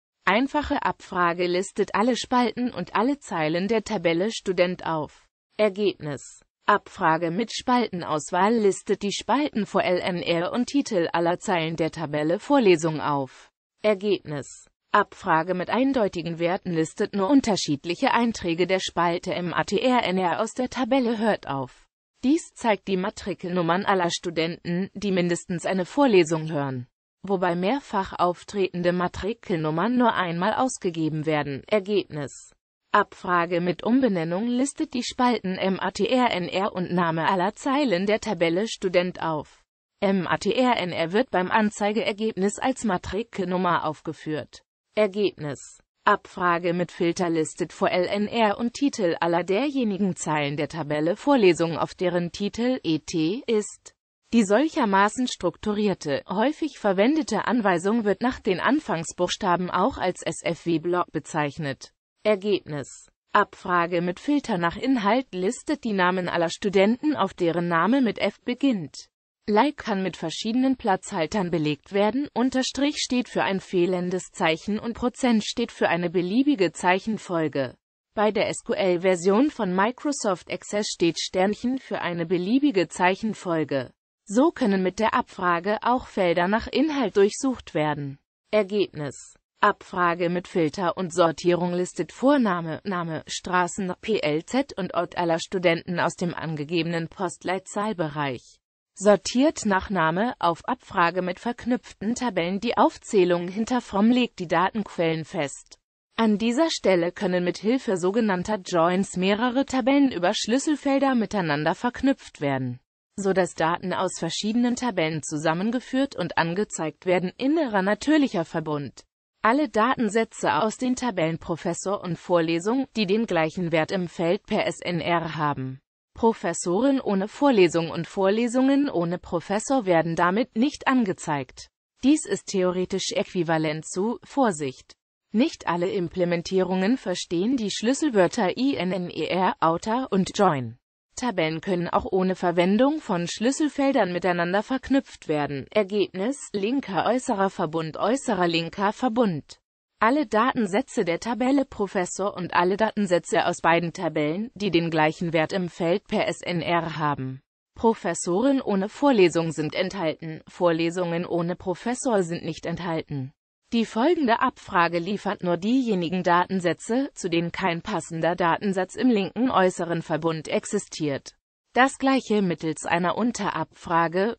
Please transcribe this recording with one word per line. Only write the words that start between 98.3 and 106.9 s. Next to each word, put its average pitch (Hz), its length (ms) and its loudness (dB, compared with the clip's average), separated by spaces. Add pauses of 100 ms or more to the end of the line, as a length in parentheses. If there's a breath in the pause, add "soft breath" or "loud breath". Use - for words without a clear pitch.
Sortiert 214 680 4
nach 190 240 0
Name 180 480 2
auf 170 300 -2
Abfrage 180 540 0
mit 180 180 -4
verknüpften 233 760 -4
Tabellen. 190 460 -2
Die 226 160 -2
Aufzählung 180 720 2
hinter 220 320 -2
from 214 320 2
legt 247 280 0
die 170 100 -6
Datenquellen 165 760 0
fest. - 560 -8 (380)
An 220 200 4
dieser 240 320 2
Stelle 180 440 2